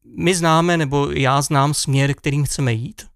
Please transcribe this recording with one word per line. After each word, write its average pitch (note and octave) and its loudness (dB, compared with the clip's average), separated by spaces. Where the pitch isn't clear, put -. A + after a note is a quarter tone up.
my E3+ 2
známe, E3 2
nebo C#3+ 0
já C#3 0
znám C#3+ 0
směr, C#3 0
kterým D3 -2
chceme C3 -2
jít. B2+ -10